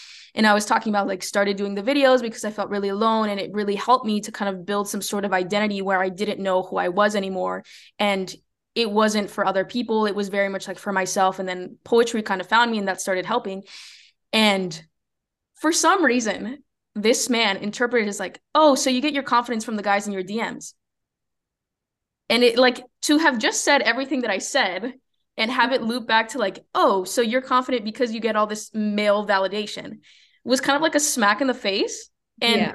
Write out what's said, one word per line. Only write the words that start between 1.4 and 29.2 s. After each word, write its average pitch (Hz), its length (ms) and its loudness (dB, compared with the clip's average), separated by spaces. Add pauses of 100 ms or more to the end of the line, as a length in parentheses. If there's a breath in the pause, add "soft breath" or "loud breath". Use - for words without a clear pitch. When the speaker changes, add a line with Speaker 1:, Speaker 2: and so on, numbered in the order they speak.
Speaker 1:
doing 202 180 -6
the 202 80 -6
videos 262 380 4
because 226 240 -8
I 208 60 -6
felt 208 180 -6
really 202 220 -2
alone, 220 400 0
and 202 100 -4
it 185 140 -8
really 202 200 0
helped 240 300 2
me 214 160 0
to 214 120 -10
kind 196 220 -4
of 180 120 -12
build 202 200 -2
some 202 140 -6
sort 202 240 -4
of 196 80 -2
identity 202 480 0
where 190 220 0
I 190 80 0
didn't 190 300 -4
know 185 220 0
who 185 140 -6
I 180 120 0
was 208 280 2
anymore. 190 480 -4 (340 loud breath)
And 196 320 0 (440)
it 226 160 0
wasn't 214 400 2
for 196 160 -2
other 190 180 0
people. 220 400 -2
It 202 100 -2
was 202 140 -4
very 196 220 0
much, 196 180 -8
like, 185 100 -10
for 208 140 -8
myself. 190 460 0
And 190 100 -6
then 180 360 -8
poetry 233 380 2
kind 190 200 -4
of 180 60 -12
found 233 220 4
me, 220 60 -2
and 196 120 -2
that 185 120 -2
started 185 240 -2
helping. 202 400 -4 (680 loud breath)
And 190 460 2 (760)
for 311 180 0
some 339 320 4
reason, 233 600 0 (320)
this 220 340 2
man 226 260 2
interpreted 226 520 -2
as 202 100 -8
like, 185 220 -10 (120)
"Oh, 294 220 8
so 269 160 0
you 254 100 0
get 294 140 -2
your 277 80 -2
confidence 240 420 0
from 226 120 -6
the 202 60 -6
guys 202 260 0
in 208 40 -6
your 190 120 -6
D 208 180 -6
Ms." - 320 -10 (1500)
And 233 140 2
it, 240 160 4
like, 247 260 4 (180)
to 294 160 4
have 294 200 4
just 349 240 0
said 285 200 4
everything 254 400 -2
that 226 80 -2
I 190 80 -2
said 214 560 -2 (420)
and 226 140 -2
have 254 220 2
it 233 100 0
loop 233 260 -4
back 226 220 2
to, 277 80 -10
like, 196 260 -4 (100)
"Oh, 220 300 4
so 240 180 0
you're 240 200 0
confident 254 420 0
because 220 280 -4
you 226 60 -6
get 220 160 -2
all 214 140 2
this 214 260 -10
male 208 500 2